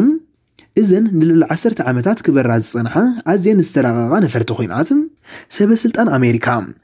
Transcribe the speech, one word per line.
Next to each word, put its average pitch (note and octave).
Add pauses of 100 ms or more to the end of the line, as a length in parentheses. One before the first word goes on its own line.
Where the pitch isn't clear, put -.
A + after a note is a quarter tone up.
(760)
እዘን G#3
ንልዕሊ E3
ዓሰርተ A3
ዓመታት B2+
ክበራ C3+
ዝጸንሓ A#2 (320)
ኣዝየን F#3
ዝተራቐቓ A#2+
ነፈርቲ B2
ኲናት A2+ (600)
ሰበ G3+
ስልጣን A3
ኣሜሪካ A#2+ (360)